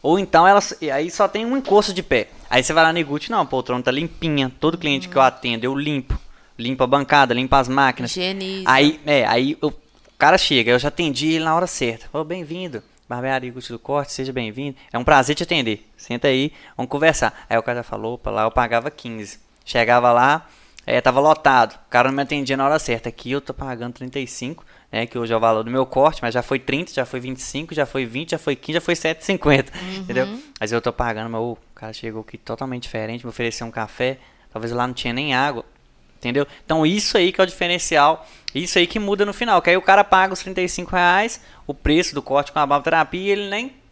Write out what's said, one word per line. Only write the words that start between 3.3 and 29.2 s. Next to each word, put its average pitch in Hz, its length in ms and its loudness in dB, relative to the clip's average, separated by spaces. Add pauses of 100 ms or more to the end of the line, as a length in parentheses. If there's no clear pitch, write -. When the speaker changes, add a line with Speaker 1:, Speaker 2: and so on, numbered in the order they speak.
Speaker 1:
não, 220 100 0
a 156 40 2
poltrona 127 380 -2
tá 127 80 0
limpinha. 147 600 -2 (100)
Todo 165 180 0
cliente 143 300 -2
que - 80 -4
eu 135 40 4
Speaker 2:
Uhum. 131 80 6
Speaker 1:
atendo, 120 380 -4
eu 135 100 -2
limpo. 147 420 -4 (400)
Limpo 127 260 0
a - 20 2
bancada, 139 480 4
limpo 127 220 0
as 127 120 2
máquinas. 131 440 0
Speaker 2:
Higieniza. 190 580 -6
Speaker 1:
Aí, 147 340 4
é, 139 220 2
aí 127 340 0
eu, 151 80 -2
o - 60 -4 (420)
cara 165 220 6
chega, 120 320 2
eu 123 80 4
já 139 100 -2
atendi 151 440 -2
ele 160 120 0
na 160 100 0
hora 175 120 0
certa. 117 400 -6 (100)
"Ô, 156 60 -2
bem-vindo. 165 600 -10 (260)
Barbearia 127 420 -4
Guti 123 220 -14
do 117 60 -12
Corte, 143 340 -6
seja 135 200 -6
bem-vindo. 127 440 -6 (160)
É 117 40 -4
um 120 60 -2
prazer 139 320 4
te - 80 -4
atender. 120 420 -2 (120)
Senta 120 320 -4
aí, 135 240 0 (240)
vamos 123 120 -6
conversar." 143 640 0
Aí 113 80 2
o 113 40 0
cara 120 180 -4
já - 20 -10
falou, 110 320 -8
"Opa, 113 160 -8
lá 107 140 -2
eu 113 60 0
pagava 120 400 0
quinze." 110 480 -14 (260)
Chegava 120 480 4
lá, 139 340 4 (400)
é, 123 140 0
tava 127 200 2
lotado. 139 540 4 (120)
O - 40 -20
cara 123 180 4
não 135 80 -2
me 139 60 0
atendia 135 340 -2
na 135 80 0
hora 147 140 2
certa. 117 300 -4
Aqui 120 240 -10
eu 139 80 -2
tô 135 120 -12
pagando 123 420 -10
trinta 127 260 -10
e 127 80 -6
cinco, 143 360 -10 (280)
né, 113 140 -2
que 123 120 -8
hoje 117 140 -2
é 113 40 2
o 110 40 2
valor 113 240 4
do 117 80 -8
meu 131 140 2
corte, 139 360 2
mas 117 120 -2
já 123 80 0
foi 135 180 -2
trinta, 156 320 -6
já 131 120 -4
foi 127 140 -10
vinte 127 200 -10
e - 40 -10
cinco, 160 320 -10
já 147 100 0
foi 131 220 -4
vinte, 131 240 -10
já 160 80 -4
foi 143 160 -2
quinze, 156 200 -10
já 165 60 0
foi 175 140 -2
sete 160 280 -4